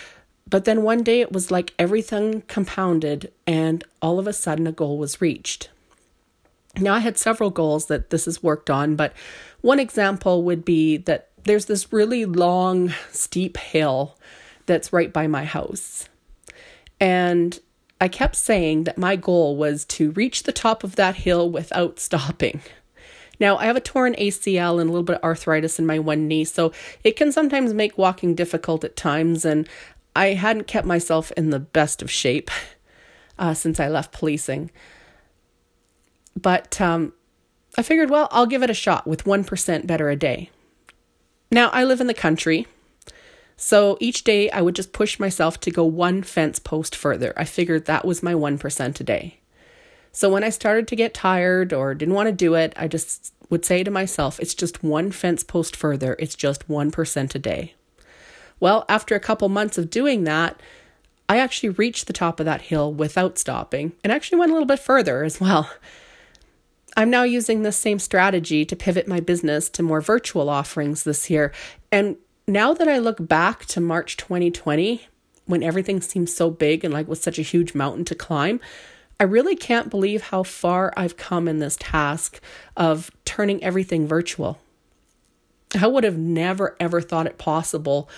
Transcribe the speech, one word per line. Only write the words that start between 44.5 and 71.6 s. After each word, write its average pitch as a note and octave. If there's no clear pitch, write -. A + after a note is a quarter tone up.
I -
would F3
just -
push -
myself F#3
to E3
go E3
one F3
fence -
post -
further. -
I D#3+
figured E3+
that -
was F3
my F3
one C#3+
percent C#3
a C3
day. -
So -
when G3
I A3
started A3
to -
get A3+
tired F#3
or C3+
didn't D3+
want G#3
to G#3+
do F3
it, D#3+
I E3
just -
would E3+
say F3+
to G3+
myself, F#3
"It's -
just E3+
one D#3+
fence F3
post -
further. C#3
It's D#3
just -
one D3
percent C#3+
a -
day." F2+
Well, G3+
after G#3+
a G3+
couple G#3+
months G#3
of E3
doing B3
that, D#3
I G#3
actually B3
reached A3
the -
top E3+
of D#3
that D#3
hill D3+
without D#3
stopping C#3+
and G3+
actually D4+
went E4+
a -
little D#4
bit C#4
further F3
as D#3
well. F#3
I'm A3+
now B3
using A#3
this G#3
same G#3
strategy F3+
to E3+
pivot F3+
my F3+
business E3
to -
more D#3
virtual E3+
offerings D3
this -
year. D3+